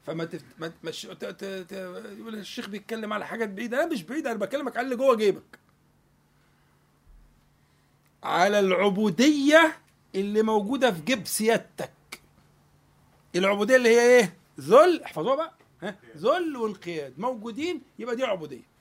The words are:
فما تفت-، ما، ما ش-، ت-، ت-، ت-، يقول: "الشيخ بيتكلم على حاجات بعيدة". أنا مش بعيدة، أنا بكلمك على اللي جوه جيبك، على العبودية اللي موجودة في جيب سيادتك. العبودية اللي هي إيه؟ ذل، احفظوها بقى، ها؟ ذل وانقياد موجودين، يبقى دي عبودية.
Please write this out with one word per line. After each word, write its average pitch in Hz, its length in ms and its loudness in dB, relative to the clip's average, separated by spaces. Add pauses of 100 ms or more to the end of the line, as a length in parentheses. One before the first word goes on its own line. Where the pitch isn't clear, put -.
فما 165 180 -6
تفت-، 160 200 -14 (140)
ما، 170 120 -10 (120)
ما 165 80 -10
ش-، - 140 -14
ت-، - 200 -14
ت-، 202 200 -12
ت-، 190 260 -12 (480)
يقول: 220 160 -14
"الشيخ 208 340 -12
بيتكلم 214 440 -10
على 202 140 -8
حاجات 214 220 -6
بعيدة". 240 340 -4
أنا 339 100 -4
مش 202 100 -6
بعيدة، 269 280 -8
أنا 226 80 -6
بكلمك 247 380 -6
على 240 80 -4
اللي 262 100 -4
جوه 254 200 4
جيبك، 202 440 -2 (2750)
على 180 360 2
العبودية 214 1160 4 (380)
اللي 202 260 0
موجودة 220 500 0
في 165 100 -8
جيب 214 260 -4
سيادتك. - 920 -4 (1120)
العبودية 202 400 2
اللي 247 140 6
هي 233 120 8
إيه؟ 240 360 6 (220)
ذل، 269 440 6
احفظوها - 320 -4
بقى، 320 180 -8 (280)
ها؟ 196 140 -10 (220)
ذل 294 400 -2
وانقياد 170 640 -8
موجودين، 247 640 -6 (180)
يبقى 233 160 -6
دي 254 80 -4
عبودية. 160 580 -6